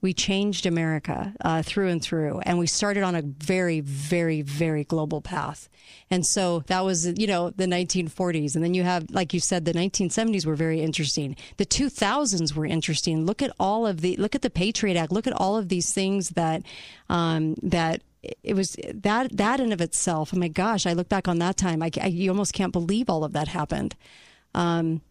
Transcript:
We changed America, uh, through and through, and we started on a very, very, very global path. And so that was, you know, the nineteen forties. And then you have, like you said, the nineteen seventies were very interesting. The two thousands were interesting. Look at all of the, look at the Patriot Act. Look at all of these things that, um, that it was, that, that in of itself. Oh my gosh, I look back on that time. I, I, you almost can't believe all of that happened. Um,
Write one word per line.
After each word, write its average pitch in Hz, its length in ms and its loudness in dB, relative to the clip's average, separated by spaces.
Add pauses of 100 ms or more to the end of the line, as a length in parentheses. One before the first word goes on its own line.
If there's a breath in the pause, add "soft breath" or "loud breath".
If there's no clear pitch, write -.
We 190 120 2
changed 196 520 0
America, 165 720 0
uh, 160 220 2
through 196 260 0
and 170 140 0
through, 160 380 -2
and 175 200 0
we 170 80 0
started 202 360 0
on 180 120 0
a 165 60 -2
very, 156 580 0
very, 151 600 0
very 151 420 0
global 156 380 -2
path. - 480 -6 (420 loud breath)
And 180 140 2
so 175 420 0
that 185 160 2
was, 180 240 0 (100)
you 214 80 2
know, 202 260 2
the 185 160 -2
nineteen 180 420 0
forties. 160 440 0
And 156 120 2
then 175 80 2
you 185 100 2
have, 180 280 0
like 185 220 0
you 175 60 2
said, 170 240 0
the 165 100 0
nineteen 180 360 0
seventies 220 360 0
were 156 100 0
very 160 260 0
interesting. 147 560 -2 (180 loud breath)
The 202 100 2
two 277 220 2
thousands 208 640 0
were 156 120 -2
interesting. 160 600 0
Look 208 160 0
at 277 200 -2
all 214 260 2
of 170 140 -2
the, 180 160 0
look 214 180 0
at 269 60 -2
the 247 80 2
Patriot 196 480 0
Act. 165 160 0
Look 220 120 0
at 262 80 -2
all 196 220 2
of 196 140 -2
these 180 240 0
things 190 380 0
that, 160 320 0 (460 loud breath)
um, 160 540 2
that 165 380 0 (400)
it - 120 -2
was, 190 240 -2 (160)
that, 214 420 0
that 226 240 2
in 233 140 2
of 170 80 0
itself. 165 520 0
Oh 185 40 2
my 175 100 2
gosh, 190 380 0
I 175 80 2
look 180 160 0
back 190 180 0
on 170 120 2
that 180 180 0
time. 165 260 2
I, 165 80 -2 (100)
I, - 60 0
you 185 240 0
almost 196 220 0
can't 185 180 0
believe 190 380 0
all 156 160 0
of - 80 -4
that 151 160 -2
happened. 151 480 -4 (580 loud breath)
Um, 170 560 2